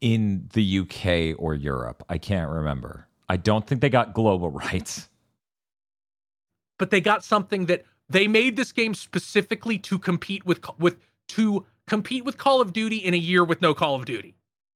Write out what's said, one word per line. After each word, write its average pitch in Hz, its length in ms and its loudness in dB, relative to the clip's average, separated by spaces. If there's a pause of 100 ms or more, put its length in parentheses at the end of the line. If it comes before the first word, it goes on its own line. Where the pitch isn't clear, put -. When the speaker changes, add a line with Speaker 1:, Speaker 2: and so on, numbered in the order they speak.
Speaker 1:
in 110 520 0
the 110 100 2
U 95 220 2
K 85 500 0
or 78 200 -2
Europe. 65 540 -6
I 85 100 -4
can't 85 320 -4
remember. 76 560 -6 (240)
I 92 60 2
don't 107 300 0
think 131 140 -2
they 143 100 2
got 117 240 2
global 95 360 2
<laughs> - 0 -
rights. - 580 -8 (1700)
Speaker 2:
But 190 120 -2
they 196 100 4
got 208 240 2
something 196 420 0
that 175 180 0 (240)
they 196 200 4
made 220 280 4
this 254 140 -4
game 220 240 0
specifically - 840 -4
to 190 200 -4
compete 196 480 -4
with, 175 140 0 (180)
with, 170 180 2 (320)
to 214 380 -2 (220)
compete 233 360 -4
with 269 140 -6
Call 269 220 4
of 196 120 0
Duty 220 260 -2
in 180 160 0
a 175 40 4
year 175 240 4
with 165 180 0
no 160 140 4
Call 147 220 0
of 131 80 -6
Duty. 113 320 -10 (400)